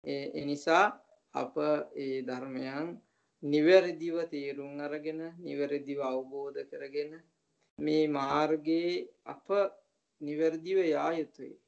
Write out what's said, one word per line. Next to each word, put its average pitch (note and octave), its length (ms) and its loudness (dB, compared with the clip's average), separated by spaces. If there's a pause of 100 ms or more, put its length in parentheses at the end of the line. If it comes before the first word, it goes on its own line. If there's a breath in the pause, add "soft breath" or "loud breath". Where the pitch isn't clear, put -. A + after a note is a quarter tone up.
ඒ, C#3 260 -6
ඒ D3+ 160 -6
නිසා D#3+ 400 4 (500)
අප C3 200 -4 (380)
ඒ C3+ 280 -4
ධර්මයන් C3 680 -6 (560)
නිවැරදිව E3 720 6 (100)
තේරුම් C#3+ 520 -8
අරගෙන, D3+ 440 -6 (140)
නිවැරදිව C#3+ 640 -4
අවබෝධ C3+ 640 -4
කරගෙන C#3+ 460 -8 (680)
මේ D3+ 260 4
මාර්ගයේ D3+ 880 2 (280)
අප - 260 -14 (760)
නිවැරදිව D#3+ 640 0
යා D3+ 280 2
යුතුයි. D#3 440 -6 (120)